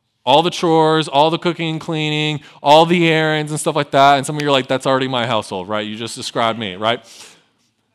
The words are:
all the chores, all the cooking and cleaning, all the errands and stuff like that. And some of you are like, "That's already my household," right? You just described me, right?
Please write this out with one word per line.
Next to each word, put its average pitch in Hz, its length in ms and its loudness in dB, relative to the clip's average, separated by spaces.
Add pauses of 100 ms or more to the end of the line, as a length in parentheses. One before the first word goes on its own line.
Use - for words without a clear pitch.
(220)
all 139 200 4
the 175 80 0
chores, 160 580 2
all 147 220 2
the 165 80 -4
cooking 165 320 -4
and 160 100 -6
cleaning, 151 640 -4 (200)
all 151 220 6
the 170 240 2
errands 156 420 0
and 151 80 -6
stuff 156 160 -4
like 143 180 -4
that. 139 240 6
And 135 100 -2
some 151 100 -8
of 147 60 -6
you 143 60 -2
are 143 40 2
like, 131 160 0
"That's 131 180 -2
already 135 220 0
my 123 180 -2
household," 104 400 -4
right? 107 200 -6
You 107 100 -10
just 113 180 -10
described 113 440 -4
me, 101 160 -8
right? 110 280 -2 (920)